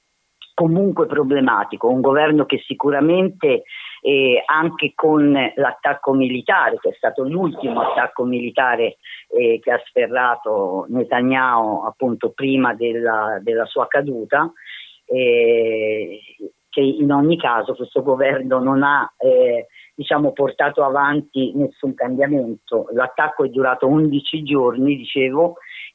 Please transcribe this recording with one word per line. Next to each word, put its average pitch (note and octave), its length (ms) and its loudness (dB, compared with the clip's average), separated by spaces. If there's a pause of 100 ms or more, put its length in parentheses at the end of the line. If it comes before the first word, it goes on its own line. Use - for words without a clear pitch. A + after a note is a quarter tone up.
(540)
comunque E3+ 520 2
problematico, C3 840 0
un B2+ 120 2
governo D3 440 4
che C3+ 140 -2
sicuramente, D3 1040 0 (380)
eh, C3+ 440 2
anche D#3 480 0
con D3+ 400 4 (220)
l'attacco C#3 600 -2
militare, B2+ 640 0
che - 80 -2
è - 60 -4
stato - 280 -2
l'ultimo C3+ 580 -4
attacco B2 440 -2
militare, A#2+ 720 -2 (320)
eh, A#2 340 2
che B2 80 -2
ha A#2+ 160 2
sferrato A2+ 1000 -2
Netanyahu B2 960 0
appunto A2+ 460 -4
prima C3+ 440 -2
della, A2+ 640 -2
della A2+ 260 -2
sua B2 200 -2
caduta, C#3+ 640 -2 (520)
eh, A2+ 1160 0 (480)
che - 120 -2
in C#3+ 320 2
ogni D3+ 260 4
caso B2+ 380 -2
questo B2+ 260 -4
governo C3 560 0
non C3+ 240 2
ha, C#3+ 340 0
eh, B2+ 520 2 (260)
diciamo, D3 380 0
portato C#3+ 500 0
avanti C#3 720 0
nessun C3+ 400 -4
cambiamento. B2+ 1000 -2
L'attacco D3 500 -2
è C3 40 0
durato B2+ 380 0
undici D3+ 560 0
giorni, C3+ 540 0
dicevo, C3+ 640 -2 (360)